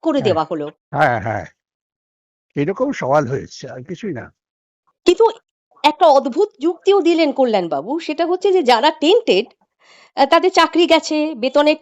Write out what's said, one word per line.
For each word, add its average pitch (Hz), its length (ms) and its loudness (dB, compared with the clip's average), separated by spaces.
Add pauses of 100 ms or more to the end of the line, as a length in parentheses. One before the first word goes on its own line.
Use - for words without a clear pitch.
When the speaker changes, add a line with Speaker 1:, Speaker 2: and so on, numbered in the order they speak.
Speaker 1:
করে 311 160 -2
Speaker 2:
হ্যাঁ। 262 60 -2
Speaker 1:
দেওয়া 160 200 0
হলো। 151 220 -8 (260)
Speaker 2:
হ্যাঁ, 139 280 0
হ্যাঁ। 104 260 -6 (1080)
এরকম 190 360 -4
সওয়াল 143 340 0
হয়েছে, 127 420 -10
আর 127 160 -16
কিছুই 185 280 -12
না। 113 120 -12 (840)
Speaker 1:
কিন্তু 370 180 2 (600)
একটা 302 220 2
অদ্ভুত 277 420 2 (120)
যুক্তিও 359 400 0
দিলেন 320 320 2
কল্যাণবাবু, 196 680 -2
সেটা 311 260 -4
হচ্ছে 370 260 -2
যে 370 100 2
যারা 247 280 2
টেইনটেড, 302 560 0 (720)
আহ, 277 100 2
তাদের 330 240 2
চাকরি 339 360 2
গেছে, 311 480 0
বেতনের 294 480 0